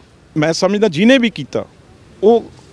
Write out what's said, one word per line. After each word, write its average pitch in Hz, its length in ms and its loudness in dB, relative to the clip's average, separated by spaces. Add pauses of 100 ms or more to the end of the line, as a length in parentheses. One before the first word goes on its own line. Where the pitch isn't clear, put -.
(360)
ਮੈਂ 156 160 0
ਸਮਝਦਾ 202 360 0
ਜਿਹਨੇ 214 300 2
ਵੀ 233 120 -2
ਕੀਤਾ 123 360 -8 (560)
ਉਹ 220 220 4 (280)